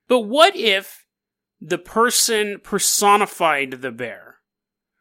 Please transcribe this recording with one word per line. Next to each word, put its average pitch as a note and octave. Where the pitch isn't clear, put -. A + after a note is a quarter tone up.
But B3
what D4
if G3
the E3
person G#3+
personified E3+
the C3
bear? A2+